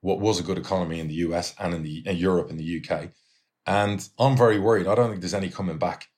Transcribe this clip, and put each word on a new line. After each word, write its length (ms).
what 180
was 200
a 40
good 140
economy 420
in 80
the 80
U 180
S 240
and 160
in 80
the, 240
in 120
Europe 320
and 100
the 60
U 160
K. 280
And 420
I'm 160
very 240
worried. 260
I 100
don't 140
think 120
there's 120
any 160
coming 280
back 400